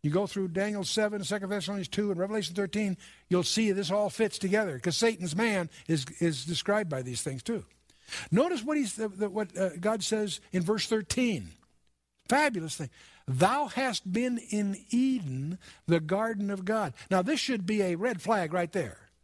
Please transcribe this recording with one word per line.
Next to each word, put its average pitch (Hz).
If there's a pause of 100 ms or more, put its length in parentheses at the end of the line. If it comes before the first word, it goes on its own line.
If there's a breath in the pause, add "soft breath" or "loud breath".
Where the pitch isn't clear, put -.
You 151
go 190
through 190
Daniel 196
seven, 208
Second 196
Thessalonians 196
two, 208
and 175
Revelation 190
thirteen, 202 (320 loud breath)
you'll 175
see 214
this 185
all 208
fits -
together, 190
'cause 170
Satan's 180
man 202 (180 loud breath)
is, 147 (140)
is 147
described 202
by 131
these 123
things 135
too. 226 (640 loud breath)
Notice 262
what 302
he's, 240
the, 214
the, 196
what, 208
uh, 185 (100)
God 214
says 214 (120)
in 180
verse 208
thirteen. 214 (760)
Fabulous 240
thing. 139 (360 loud breath)
"Thou 220
hast 233
been 240
in 208
Eden, 185 (260 loud breath)
the 165
garden 202
of 190
God." 208 (160 loud breath)
Now, 185
this 262
should 220
be 208
a 180
red 196
flag 180
right 175
there. 139 (140)